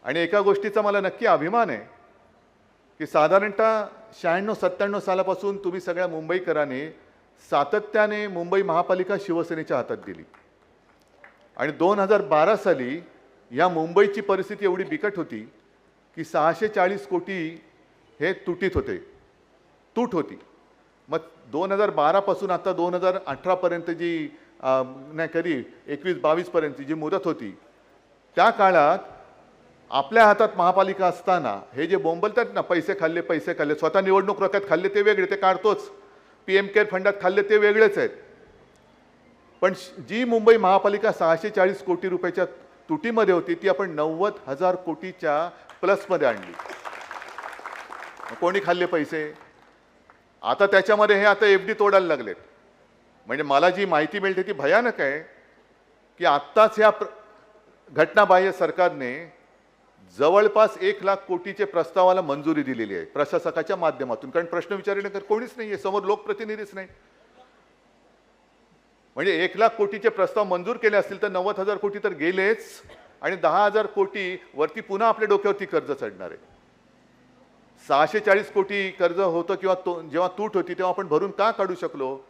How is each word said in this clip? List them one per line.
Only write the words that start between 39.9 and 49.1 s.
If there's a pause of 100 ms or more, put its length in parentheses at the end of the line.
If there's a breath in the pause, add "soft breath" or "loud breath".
जी
मुंबई
महापालिका
सहाशे
चाळीस
कोटी
रुपयाच्या (440)
तुटीमध्ये
होती,
ती
आपण
नव्वद (140)
हजार
कोटीच्या (320 loud breath)
प्लसमध्ये
आणली. (1800)
मग
कोणी
खाल्ले
पैसे? (1080)